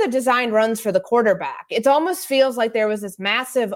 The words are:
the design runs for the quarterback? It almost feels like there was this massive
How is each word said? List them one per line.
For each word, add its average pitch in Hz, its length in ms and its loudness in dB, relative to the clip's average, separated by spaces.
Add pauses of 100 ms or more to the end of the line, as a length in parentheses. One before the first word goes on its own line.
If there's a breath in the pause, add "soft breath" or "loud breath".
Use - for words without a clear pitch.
the 254 60 0
design 247 420 0
runs 220 280 2
for 214 120 -4
the 185 80 2
quarterback? 185 720 0
It 226 160 -2
almost 311 400 2
feels 269 300 2
like 226 160 0
there 214 160 0
was 214 140 -4
this 196 160 -10
massive 214 580 -2